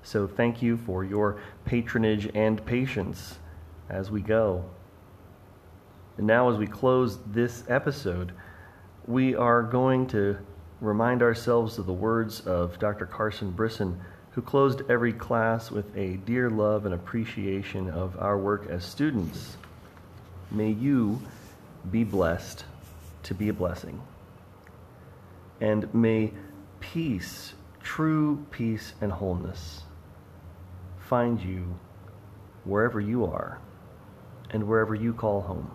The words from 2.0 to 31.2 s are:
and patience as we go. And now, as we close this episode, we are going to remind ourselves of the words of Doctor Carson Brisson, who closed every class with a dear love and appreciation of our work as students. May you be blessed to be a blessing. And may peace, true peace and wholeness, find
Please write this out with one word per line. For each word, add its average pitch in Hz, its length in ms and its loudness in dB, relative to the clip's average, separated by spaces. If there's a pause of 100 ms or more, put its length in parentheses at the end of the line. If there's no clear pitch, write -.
and 107 320 2
patience 123 720 -2 (520)
as 95 200 -4
we 107 120 -2
go. 104 420 2 (1500)
And 104 100 0
now, 123 240 8
as 113 80 4
we 104 100 0
close 127 580 2
this 117 420 0
episode, 95 640 0 (760)
we 127 300 2
are 117 260 6
going 127 460 4
to 101 300 2 (420)
remind 117 420 4
ourselves 117 560 4
of 95 80 -4
the 92 60 -2
words 107 560 0
of 87 320 0
Doctor 104 260 -2
Carson 104 460 -4
Brisson, 95 480 -2 (320)
who 123 100 -6
closed 139 480 4
every 120 220 4
class 113 580 0
with 110 280 -6
a 95 180 -2
dear 117 340 0
love 107 360 2
and 90 100 0
appreciation 98 960 -4
of 92 300 -4
our 101 180 2
work 101 320 0
as 90 160 -6
students. 117 720 -2 (920)
May 107 220 0
you 120 500 2 (680)
be 113 140 4
blessed 92 580 0 (600)
to - 100 -6
be 104 160 0
a 101 40 0
blessing. 87 480 -4 (1600)
And 107 340 2
may 113 400 4 (460)
peace, - 760 -6 (280)
true 151 720 2
peace 113 500 -2
and 101 100 0
wholeness, 90 680 -4 (1160)
find 120 420 2